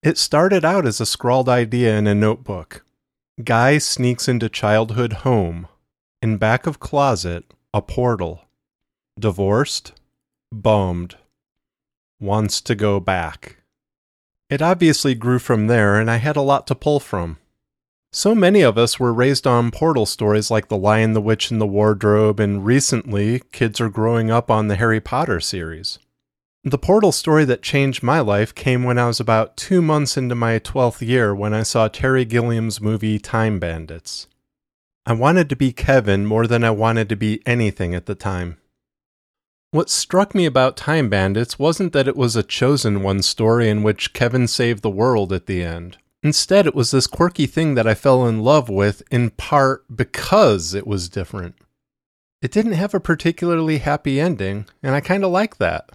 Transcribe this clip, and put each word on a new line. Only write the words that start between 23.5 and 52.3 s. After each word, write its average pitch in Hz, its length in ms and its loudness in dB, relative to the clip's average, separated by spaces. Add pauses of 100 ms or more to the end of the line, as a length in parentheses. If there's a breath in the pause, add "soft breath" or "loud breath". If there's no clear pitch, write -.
kids 113 280 -2
are 113 80 0
growing 113 420 0
up 117 200 0
on 107 180 2
the 101 80 0
Harry 110 240 0
Potter 123 400 -4
series. 82 580 -10 (640)
The 135 160 -4
portal 202 320 4
story 156 360 2
that 123 160 0
changed 139 400 -2
my 147 180 2
life 104 340 0
came 123 300 0
when 123 140 2
I 123 80 2
was 117 120 -2
about 110 380 0
two 185 240 0
months 151 380 0
into 123 160 -4
my 113 240 0
twelfth 123 420 -2
year 117 340 2
when 104 200 -2
I 110 80 -2
saw 110 260 0
Terry 131 380 0
Gilliam's 113 560 -2
movie 107 360 -2
Time 110 400 -2
Bandits. 82 680 -10 (800)
I 117 80 0
wanted 147 340 2
to 139 80 -4
be 131 160 0
Kevin 104 540 2
more 110 200 0
than 117 160 0
I 113 80 2
wanted 110 380 0
to 110 80 -2
be 107 300 -2
anything 104 480 -2
at 87 100 -8
the 104 100 -8
time. 90 440 -8 (1120)
What 160 180 -2
struck - 460 -2
me 185 100 2
about 131 320 2
Time 147 320 0
Bandits 98 500 0
wasn't 165 360 -2
that 135 120 2
it 135 80 -2
was 117 220 0
a 110 60 0
Chosen 120 600 0
One 98 200 0
story 113 480 2
in 107 120 0
which 107 300 -2
Kevin 123 340 0
saved 120 360 -2
the 110 80 -2
world 104 420 0
at 92 140 -6
the 90 180 -2
end. 85 320 -10 (260)
Instead, 180 460 2
it - 80 -4
was 123 160 0
this 131 160 2
quirky 170 380 0
thing 156 280 0
that 113 140 2
I 110 60 4
fell 127 340 2
in 110 160 -2
love 135 240 4
with, 101 420 0
in 120 200 0
part 135 540 0 (120)
because 110 760 2
it 98 140 -8
was 95 220 -4
different. 90 480 -10 (840)